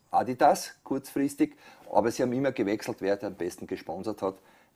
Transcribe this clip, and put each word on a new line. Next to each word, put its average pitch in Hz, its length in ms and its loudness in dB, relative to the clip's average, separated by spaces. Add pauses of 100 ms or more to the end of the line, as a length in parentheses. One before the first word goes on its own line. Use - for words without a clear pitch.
(100)
Adidas, 123 720 2
kurzfristig. 139 720 -2 (360)
Aber 107 180 4
sie 135 120 0
haben 123 100 2
immer 131 200 0
gewechselt, 107 480 -2
wer 98 160 2
der 104 120 -6
am 92 60 -10
besten - 320 -6
gesponsert 95 560 -8
hat 95 140 -2 (400)